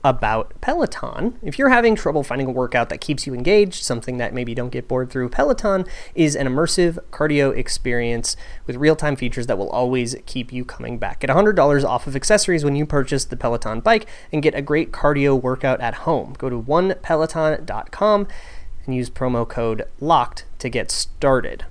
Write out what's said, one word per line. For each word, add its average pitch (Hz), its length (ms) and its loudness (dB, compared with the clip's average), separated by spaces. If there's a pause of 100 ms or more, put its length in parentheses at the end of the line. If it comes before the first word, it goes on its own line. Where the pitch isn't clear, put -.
about 110 560 0
Peloton. - 800 -2
If 156 160 -6
you're 277 80 4
having 233 280 6
trouble 147 280 0
finding 131 240 -2
a 131 40 -4
workout 123 360 0
that - 140 -8
keeps - 260 -4
you 131 60 -6
engaged, 185 500 2
something 143 340 -4
that 117 160 -2
maybe 120 200 -4
you - 20 -4
don't 123 160 -4
get 127 160 -6
bored 127 220 -2
through, 127 200 -2
Peloton 190 560 2 (300)
is 151 180 4
an 135 140 0
immersive 165 500 2 (140)
cardio 147 440 2
experience 120 800 0 (280)
with 123 120 -6
real-time 151 400 2
features 120 300 -2
that 110 100 0
will 98 120 -4
always 123 460 0 (100)
keep 127 280 -6
you 123 100 -6
coming 120 340 -8
back. 110 220 -4
Get 135 100 -2
a 135 40 4
hundred 202 240 6
dollars 143 260 6
off 123 240 0
of 135 80 -6
accessories 175 480 2
when 143 140 2
you 147 80 2
purchase 139 400 0
the - 100 -6
Peloton 117 460 -2
bike 220 260 4 (240)
and 151 100 0
get 151 140 4
a 143 60 -2
great 151 320 0
cardio 139 460 4
workout 127 420 0
at 117 140 -2
home. 131 420 -2
Go 131 120 -6
to 123 80 -4
one 165 440 2
peloton 160 640 0
dot - 260 -8
com 202 380 2 (560)
and 131 100 -2
use 123 140 -2
promo 123 380 0
code 113 380 -2 (160)
locked 143 440 2 (140)
to 127 100 -4
get 117 220 -2
started. - 800 0